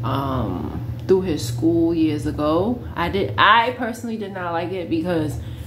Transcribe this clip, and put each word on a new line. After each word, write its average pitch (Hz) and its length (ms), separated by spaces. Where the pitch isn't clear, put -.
um, 117 760
through 190 140
his 175 220
school 165 520
years 151 320
ago. 156 560
I 170 140
did, 196 260
I 233 440
personally 233 380
did 196 140
not 180 220
like 170 180
it, 185 200
because 160 480